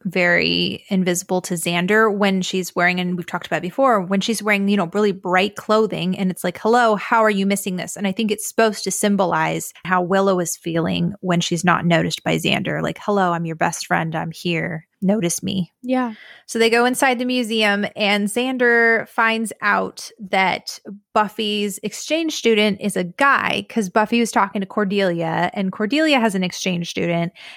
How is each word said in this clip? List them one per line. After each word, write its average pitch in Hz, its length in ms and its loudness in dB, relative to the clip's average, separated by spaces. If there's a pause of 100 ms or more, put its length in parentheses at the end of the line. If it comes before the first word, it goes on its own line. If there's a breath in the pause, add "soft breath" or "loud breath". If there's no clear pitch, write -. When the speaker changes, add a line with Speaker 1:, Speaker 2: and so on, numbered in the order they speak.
Speaker 1:
very 175 800 0
invisible 180 540 0
to 180 120 -6
Xander 185 600 2
when 196 280 0
she's 185 340 -4
wearing, 180 240 2
and 180 180 -2
we've 175 80 -8
talked - 200 -8
about 156 160 -2
before, 220 400 2
when 196 200 0
she's 214 200 -2
wearing, 202 260 2
you 202 100 4
know, 170 160 -2
really 208 180 2
bright 185 440 0
clothing, 190 640 0
and 185 120 0
it's - 140 -8
like, 180 140 -4
"Hello, 226 380 4
how 226 280 2
are 214 60 4
you 196 160 0
missing 196 300 -2
this?" 175 200 -8
And 202 100 -4
I 190 60 0
think 214 180 -2
it's - 180 -4
supposed 220 360 0
to 196 80 -4
symbolize 170 800 0 (140 loud breath)
how 180 160 2
Willow 190 380 2
is 170 160 -4
feeling 170 640 -2
when 175 220 2
she's 170 220 -2
not 170 220 2
noticed 170 380 0
by 165 120 0
Xander. 151 460 -2
Like, 160 180 -6
"Hello, 190 320 0
I'm 170 140 -4
your 160 100 -6
best 170 300 -4
friend. 165 300 -2
I'm 165 160 -6
here. 160 540 -4 (160)
Notice 190 400 0
me." 190 300 -4 (100)
Speaker 2:
Yeah. 254 320 -2 (320 loud breath)
Speaker 1:
So - 120 -6
they 226 120 4
go 233 140 4
inside 254 340 2
the 247 60 -2
museum, 220 600 0 (100)
and 208 320 0
Xander 240 800 2
finds 226 440 0 (100)
out 202 560 -2
that 190 600 -2 (360)
Buffy's 208 680 -2
exchange 311 520 -4
student 214 480 2
is 202 160 -4
a 180 60 0
guy, 208 640 0
'cause 208 180 -2
Buffy 220 320 2
was 226 120 0
talking 208 280 0
to 190 60 -4
Cordelia, 180 880 0
and 190 180 -2
Cordelia 277 480 2
has 226 140 2
an 185 100 0
exchange 175 460 -4
student, 170 420 -2 (240 loud breath)